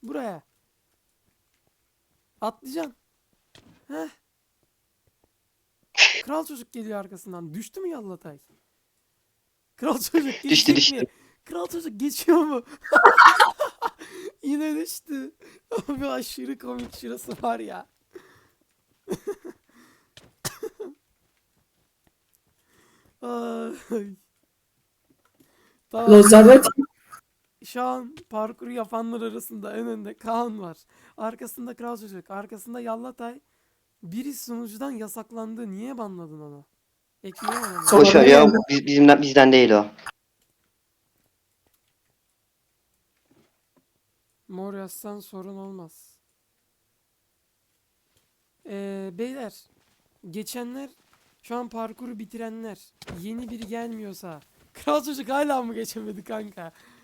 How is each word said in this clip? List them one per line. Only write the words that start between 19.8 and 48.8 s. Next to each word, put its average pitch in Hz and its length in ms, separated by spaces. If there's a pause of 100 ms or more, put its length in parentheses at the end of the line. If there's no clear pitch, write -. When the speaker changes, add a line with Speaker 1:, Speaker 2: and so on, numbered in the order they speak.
Speaker 1:
<laughs> - 0
Ay. 233 960 (1700)
Tamam. 226 200
Speaker 3:
Lozaret. 214 560 (1000)
Speaker 1:
Şu - 180
an 254 340 (140)
parkuru 220 420
yapanlar 226 500
arasında 220 540
en 233 100
önde 214 300
Kaan 226 440
var. 170 160 (400)
Arkasında 233 600
Kral 240 200
Çocuk, 196 340
arkasında 208 500
Yallatay. 240 600 (640)
Biri 247 320
sunucudan 233 560
yasaklandı. 226 800
Niye 233 280
banladın 175 420
onu? 147 240 (580)
Ekleyemedim. - 640
Speaker 3:
Sonra - 160
Speaker 2:
Boş - 120
ver 139 120
ya, 143 180
Speaker 3:
ne 147 60
oldu? 147 80 (120)
Speaker 2:
biz-, 139 160
bizimden, 143 360
bizden 135 300
değil 127 180
o. 104 160 (4000)
Speaker 1:
Mor 196 260
yazsan 202 460
sorun 190 360
olmaz. 190 600 (2500)
Ee, 196 460